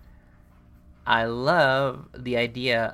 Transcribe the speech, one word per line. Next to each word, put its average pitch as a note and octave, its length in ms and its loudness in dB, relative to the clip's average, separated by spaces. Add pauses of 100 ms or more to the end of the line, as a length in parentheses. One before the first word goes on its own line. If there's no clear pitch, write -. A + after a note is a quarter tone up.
(1080)
"I A#2 180 2
love C3+ 880 0
the B2 240 -4
idea A#2+ 560 0